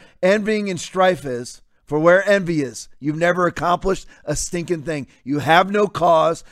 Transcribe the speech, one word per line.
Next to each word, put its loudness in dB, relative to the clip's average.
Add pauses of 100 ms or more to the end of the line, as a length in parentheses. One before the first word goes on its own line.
(240)
envying 0
and -6
strife 0
is," -10 (240)
for -2
where 6
envy 0
is, -8 (120)
you've -4
never 0
accomplished -2 (180)
a -4
stinking -6
thing. -8 (160)
You -4
have 4
no 2
cause. 0